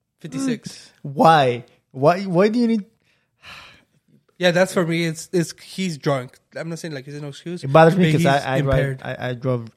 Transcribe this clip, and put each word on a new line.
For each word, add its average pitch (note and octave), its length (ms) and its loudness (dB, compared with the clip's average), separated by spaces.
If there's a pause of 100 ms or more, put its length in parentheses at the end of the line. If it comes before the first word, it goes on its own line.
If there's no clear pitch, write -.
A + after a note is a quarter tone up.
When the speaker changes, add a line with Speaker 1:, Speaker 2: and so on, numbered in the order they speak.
(200)
Speaker 1:
fifty-six. C4 720 -8 (100)
Speaker 2:
Why? C#3 600 2 (260)
Why? D#3+ 320 2
Why F#3+ 260 2
do A3 120 -2
you A#3 80 2
need? A3+ 160 -2 (1500)
Speaker 1:
Yeah, F3+ 120 2
that's F#3 220 2
for F#3+ 120 0
me. E3+ 220 -2
It's, D#3+ 260 -8
it's, E3+ 300 -2
he's F#3 360 -6
drunk. C3+ 400 -4 (180)
I'm D3+ 120 -10
not E3 120 -10
saying, E3 140 -10
like, C3 120 -12
it's D3 140 -14
no D3+ 80 -12
excuse, E3+ 340 -12
Speaker 2:
It C#3 100 -6
bothers D#3+ 240 8
me F#3 100 4
Speaker 1:
but D#3 60 2
Speaker 2:
'cause D3+ 80 2
Speaker 1:
he's E3+ 60 2
Speaker 2:
I, C3+ 300 0
I C3+ 40 0
drive, C3+ 180 0
Speaker 1:
impaired. C3+ 260 -4
Speaker 2:
I, B2+ 260 -8
I B2+ 40 -6
drove, A#2+ 420 -4